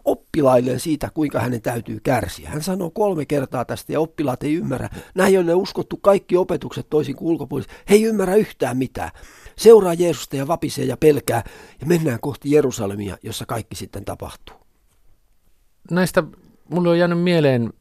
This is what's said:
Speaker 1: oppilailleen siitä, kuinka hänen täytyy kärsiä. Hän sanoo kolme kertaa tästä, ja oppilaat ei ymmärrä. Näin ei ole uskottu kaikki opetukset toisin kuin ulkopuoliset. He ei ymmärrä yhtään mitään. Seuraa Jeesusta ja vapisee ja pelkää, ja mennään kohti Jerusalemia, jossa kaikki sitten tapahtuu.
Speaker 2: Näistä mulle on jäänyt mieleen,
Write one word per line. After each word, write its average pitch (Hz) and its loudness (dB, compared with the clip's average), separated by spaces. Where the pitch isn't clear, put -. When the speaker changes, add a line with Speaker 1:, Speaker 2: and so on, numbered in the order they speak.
Speaker 1:
oppilailleen 127 2
siitä, 147 -4
kuinka 147 -2
hänen 117 -4
täytyy 117 -8
kärsiä. - -4
Hän 156 -8
sanoo 190 -6
kolme 196 -2
kertaa 135 -4
tästä, - -8
ja 143 0
oppilaat 151 -4
ei 147 -2
ymmärrä. 135 -4
Näin 190 4
ei 190 4
ole 170 0
uskottu - -4
kaikki 196 2
opetukset 139 -4
toisin 139 -2
kuin 165 -6
ulkopuoliset. 143 -4
He 202 6
ei 220 6
ymmärrä 202 0
yhtään 139 0
mitään. 92 -6
Seuraa 208 8
Jeesusta 170 -2
ja 139 -4
vapisee 135 -4
ja 127 -4
pelkää, 139 2
ja 127 -8
mennään 160 0
kohti 143 0
Jerusalemia, 104 0
jossa - -10
kaikki 113 -8
sitten 98 -12
tapahtuu. - -14
Speaker 2:
Näistä 180 0
mulle 170 2
on 170 4
jäänyt 175 2
mieleen, 143 2